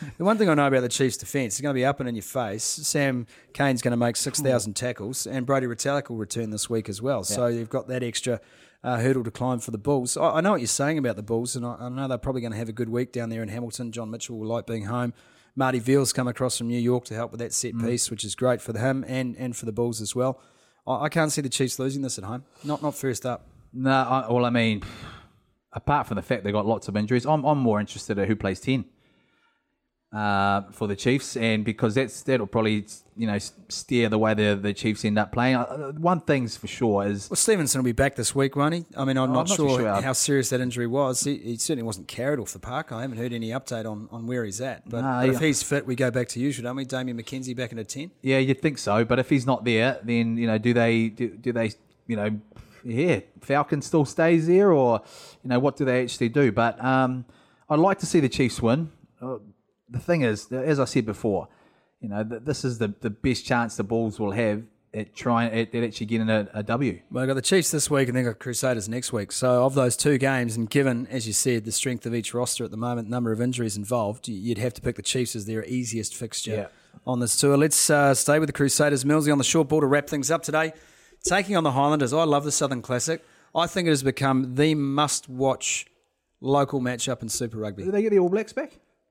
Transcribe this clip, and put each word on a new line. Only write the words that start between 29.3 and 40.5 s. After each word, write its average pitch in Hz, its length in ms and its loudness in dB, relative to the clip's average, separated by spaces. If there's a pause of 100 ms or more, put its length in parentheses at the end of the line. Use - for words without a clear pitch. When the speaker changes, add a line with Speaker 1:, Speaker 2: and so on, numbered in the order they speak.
Speaker 1:
uh, 101 460 2 (100)
for - 160 -4
the 101 80 -4
Chiefs, 131 400 0
and 110 300 0
because 110 300 0
that's, 131 260 -2
that'll 123 240 2
probably, 107 400 2 (320)
you 113 80 -2
know, 107 80 0
s-, 101 180 -4 (180)
steer 120 400 0
the 110 100 2
way 110 160 4
the, 104 260 4
the 101 140 0
Chiefs 110 280 -2
end 107 140 2
up 104 140 0
playing. 127 240 2
Uh, 139 420 -4
one 175 220 2
thing's 131 360 0
for - 120 -12
sure 101 400 2
is 101 240 -4
Speaker 2:
Well, 185 40 -4
Stevenson 170 460 2
will 127 40 0
be 123 80 2
back 135 220 2
this - 200 -4
week, 135 200 0
won't 147 200 0
he? 170 100 -8 (100)
I 135 100 -4
mean, 131 120 0
I'm 131 140 2
Speaker 1:
Oh, - 20 2
Speaker 2:
not 127 60 4
Speaker 1:
I'm 165 80 0
not - 0 -
too 196 80 2
Speaker 2:
sure 139 240 2
Speaker 1:
sure 113 100 0
how 101 120 2
Speaker 2:
how 127 120 -2
serious 135 380 0